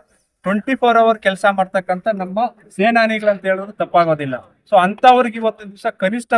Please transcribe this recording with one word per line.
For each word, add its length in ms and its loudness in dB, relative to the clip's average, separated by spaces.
ಟ್ವೆಂಟಿ 320 -2
ಫೋರ್ 220 0
ಅವರ್ 220 2
ಕೆಲಸ 320 -2
ಮಾಡ್ತಕ್ಕಂಥ 600 -4
ನಮ್ಮ 260 -8
ಸೇನಾನಿಗಳು 540 0
ಅಂತ 160 -4
ಹೇಳೋದು 260 -4
ತಪ್ಪಾಗೋದಿಲ್ಲ. 600 -2
So 100 6
ಅಂತವ್ರಿಗೆ 560 4
ಇವತ್ತು 300 -6
ದಿವಸ 220 -16
ಕನಿಷ್ಠ 480 -4